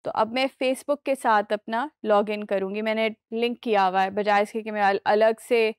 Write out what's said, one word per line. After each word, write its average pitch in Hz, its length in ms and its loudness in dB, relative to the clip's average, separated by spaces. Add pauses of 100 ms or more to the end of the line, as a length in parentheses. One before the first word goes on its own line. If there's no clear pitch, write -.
तो - 60 -4
अब 220 220 -2
मैं 262 160 0
Facebook 262 480 -2 (100)
के 269 80 0
साथ 220 280 2 (100)
अपना 226 380 -6 (160)
log 208 320 2
in 208 100 -10
करूँगी। 196 340 -4
मैंने 220 320 -2 (180)
लिंक 233 260 -2
किया 202 260 2
हुआ 190 180 2
है, 190 80 -2
बजाय 202 320 0
इसके 214 200 -4
कि 220 80 -10
मैं 208 120 -2
अल-, 196 240 2
अलग 220 320 2
से 226 400 0